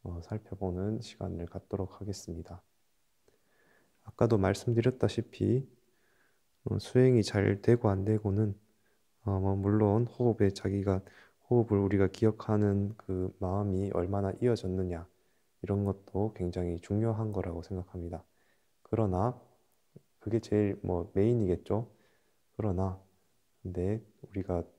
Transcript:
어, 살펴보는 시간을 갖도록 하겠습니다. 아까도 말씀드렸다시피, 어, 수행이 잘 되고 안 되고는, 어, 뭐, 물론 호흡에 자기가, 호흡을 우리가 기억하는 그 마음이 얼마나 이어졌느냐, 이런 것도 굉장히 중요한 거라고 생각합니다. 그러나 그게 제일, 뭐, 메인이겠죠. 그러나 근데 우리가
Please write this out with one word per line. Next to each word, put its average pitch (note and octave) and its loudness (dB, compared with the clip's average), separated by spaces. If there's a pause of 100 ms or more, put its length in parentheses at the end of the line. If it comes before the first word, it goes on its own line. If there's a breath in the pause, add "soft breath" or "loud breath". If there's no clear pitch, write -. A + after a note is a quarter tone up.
어, F2 -10
살펴보는 G2 -6
시간을 F2+ -10
갖도록 - -8
하겠습니다. F2 -10 (1400 soft breath)
아까도 A2+ 2
말씀드렸다시피, A2+ 0 (960)
어, G#2 -4
수행이 B2+ 4
잘 G2+ 0
되고 A#2 4
안 G2 0
되고는, G#2 0 (720)
어, G2 0
뭐, G2 0
물론 G#2 4
호흡에 A2+ 2
자기가, F#2+ 0 (480 loud breath)
호흡을 A2 4
우리가 G2 4
기억하는 G#2 2
그 F#2 -6
마음이 G2 -2
얼마나 F#2+ -2 (100)
이어졌느냐, F#2 -2 (560)
이런 G2+ 0
것도 G2 -2
굉장히 F2 -4
중요한 G#2+ -2
거라고 F2 -4
생각합니다. F2 -10 (580)
그러나 G#2+ 0 (800)
그게 A2 -2
제일, G#2 0
뭐, F2+ -2
메인이겠죠. G#2 2 (680 soft breath)
그러나 F#2+ -2 (640)
근데 F#2+ -4 (280)
우리가 F2+ -4 (160)